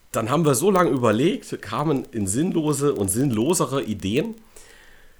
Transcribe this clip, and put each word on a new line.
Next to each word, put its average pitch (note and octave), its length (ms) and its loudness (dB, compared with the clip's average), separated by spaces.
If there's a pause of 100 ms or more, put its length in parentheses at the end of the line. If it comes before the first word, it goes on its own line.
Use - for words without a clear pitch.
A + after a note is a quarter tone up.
(140)
dann A2+ 160 -2
haben D#3 160 2
wir C#3+ 100 4
so F#3 160 2
lange F3+ 200 4
überlegt, B2+ 680 0
kamen C#3 520 -2
in G#2+ 140 -4
sinnlose D3 680 0
und G2 160 -2
sinnlosere C3 760 0
Ideen. A2 520 -4 (840)